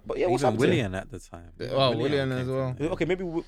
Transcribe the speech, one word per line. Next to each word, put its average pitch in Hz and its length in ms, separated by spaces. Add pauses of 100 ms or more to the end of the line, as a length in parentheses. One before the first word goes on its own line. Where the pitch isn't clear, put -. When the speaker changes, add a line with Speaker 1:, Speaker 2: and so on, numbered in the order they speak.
Speaker 1:
But, - 100
yeah, - 100
what's 127 160
Speaker 2:
Even - 120
Speaker 1:
up 110 40
to 127 40
him? 165 80
Speaker 2:
Willian 110 240
at - 160
the 92 80
time. 85 380
Speaker 3:
The, - 80
Speaker 2:
Yeah, - 80
Speaker 3:
oh, 131 180
Speaker 2:
Willian 113 100
Speaker 3:
Willian 139 280
Speaker 2:
came 131 100
Speaker 3:
as 127 80
Speaker 2:
from 131 80
Speaker 3:
well. 131 240
Speaker 2:
there. 147 120
Speaker 1:
Okay, 180 140
maybe 185 200
Wi-, 165 220